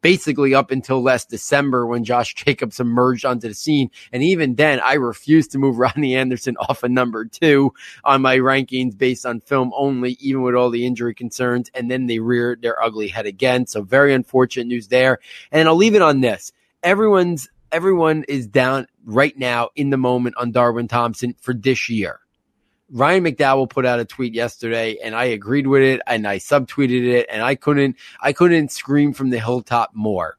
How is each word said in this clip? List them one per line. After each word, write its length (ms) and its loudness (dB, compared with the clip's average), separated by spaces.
basically 540 2
up 160 2
until 300 -2
last 280 0
December 560 -2
when 200 -4
Josh 300 -2
Jacobs 440 -4
emerged 460 0
onto 240 -4
the 40 -12
scene. 380 -2
And 100 -2
even 320 0
then, 240 2
I 140 0
refused 580 0
to 60 -6
move 200 0
<laughs> 20 -6
Rodney 360 0
Anderson 420 -2
off 260 -6
of 80 -2
number 340 -2
two 480 2
on 180 4
my 160 4
rankings 600 0
based 280 -2
on 160 -6
film 340 0
only, 460 -2
even 200 -2
with 140 0
all 140 2
the 160 -2
injury 280 -4
concerns. 600 -4
And 180 -6
then 140 -4
they 140 -4
reared 420 -2
their 200 -2
ugly 280 -4
head 160 -8
again. 420 0
So 140 -6
very 320 4
unfortunate 540 0
news 200 -6
there. 320 2
And 160 4
I'll 80 4
leave 200 4
it 60 6
on 200 4
this. 320 -2
Everyone's, 680 0
everyone 560 0
is 180 -4
down 420 0
right 320 0
now 380 -2
in 140 -2
the 80 0
moment 400 0
on 140 -6
Darwin 360 0
Thompson 540 -4
for 120 -6
this 360 -2
year. 300 -6
Ryan 320 2
McDowell 460 0
put 160 -2
out 140 0
a 60 -4
tweet 280 -8
yesterday, 680 -4
and 120 -8
I 100 0
agreed 400 -2
with 160 4
it, 240 4
and 220 -2
I 100 -2
subtweeted 680 0
it, 240 2
and 120 -6
I 140 0
couldn't, 420 0
I 100 0
couldn't 400 2
scream 400 0
from 200 -2
the 80 -2
hilltop 540 -2
more. 460 -4